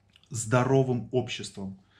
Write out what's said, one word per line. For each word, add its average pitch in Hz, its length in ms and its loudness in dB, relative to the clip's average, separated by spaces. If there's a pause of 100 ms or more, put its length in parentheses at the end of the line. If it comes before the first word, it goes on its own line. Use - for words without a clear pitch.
(300)
здоровым 123 840 2
обществом. 101 680 -4 (220)